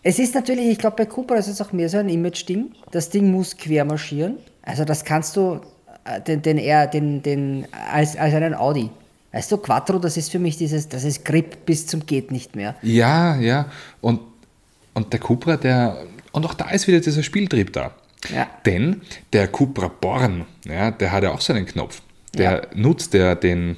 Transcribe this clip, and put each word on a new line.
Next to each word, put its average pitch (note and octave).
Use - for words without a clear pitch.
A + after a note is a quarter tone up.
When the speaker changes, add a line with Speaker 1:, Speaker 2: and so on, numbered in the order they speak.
Speaker 1:
es F#3+
ist B3
natürlich, B3
ich A3
glaub, G#3+
bei A3+
Cupra B3
ist G3+
es G3+
auch G3+
mehr E3+
so F#3
ein G#3
Image-Ding. F3
Das E3+
Ding G3+
muss F#3
quer D3+
marschieren. D3+
Also C#3+
das D3+
kannst E3+
du, F#3
äh, A2
den, D3+
den, D#3
eher, D3
den, D3
den, C#3
als, D3+
als D3+
einen D#3
Audi. C3
Weißt A2
du, -
Quattro, D#3
das E3+
ist D#3
für F#3
mich D#3+
dieses, D3+
das B2+
ist C#3+
Grip D#3+
bis D#3
zum D#3
geht C3+
nicht B2+
mehr. G#2
Speaker 2:
Ja, C#3
ja. C3
Und, A2+
und G#2+
der A#2+
Cupra, D3
der, B2
und D#3
auch D#3+
da -
ist -
wieder F3+
dieser D#3
Spieltrieb C#3+
da. C2
Speaker 1:
Ja. B2+
Speaker 2:
Denn A#2
der G2+
Cupra C3
Born, F#2
ja, G2
der G2
hat G2
ja F#2
auch -
so -
einen G2+
Knopf. -
Der F#2
Speaker 1:
Ja. F2+
Speaker 2:
nutzt B2
ja F2+
den F2